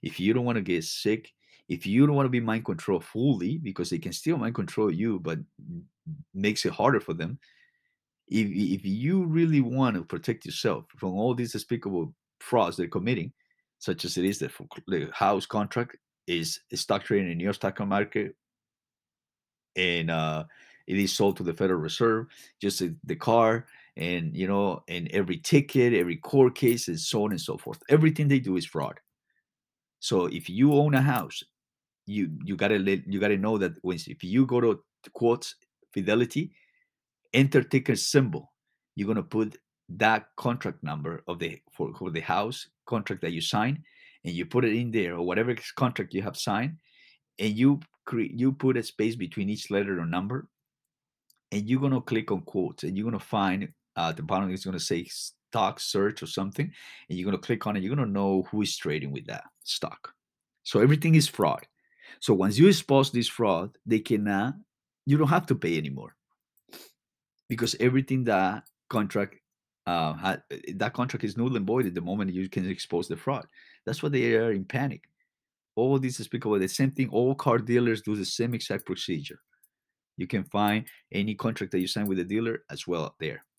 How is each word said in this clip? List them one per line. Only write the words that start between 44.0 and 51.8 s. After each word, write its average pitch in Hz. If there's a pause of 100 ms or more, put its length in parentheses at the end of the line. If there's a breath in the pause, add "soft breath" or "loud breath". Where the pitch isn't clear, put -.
and 87
you 85
put 120
it 107
in 117
there, 90
or 85
whatever 110 (220)
contract -
you 98
have 98
signed, 120 (640 soft breath)
and 104
you 139 (260)
cre-, 117
you 127
put 135
a 113
space 113
between 98
each 104
letter 98
or 85
number, 95 (1040)
and 104
you're 131